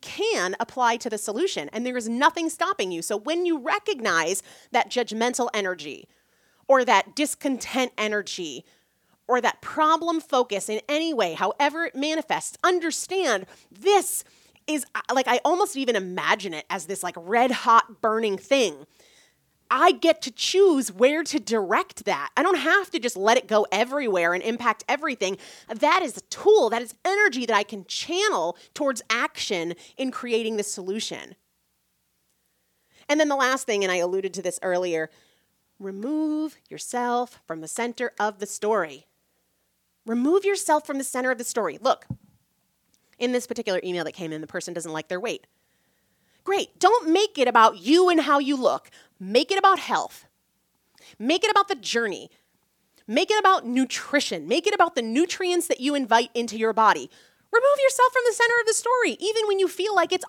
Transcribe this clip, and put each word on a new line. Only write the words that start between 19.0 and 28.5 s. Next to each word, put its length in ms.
I 200
get 300
to 80
choose 600
where 320
to 160
direct 640
that. 320
I 80
don't 140
have 340
to 80
just 160
let 220
it 100
go 240
everywhere 640
and 100
impact 460
everything. 480
That 300
is 140
a 60
tool, 480
that 100
is 120
energy 400
that 100
I 80
can 220
channel 720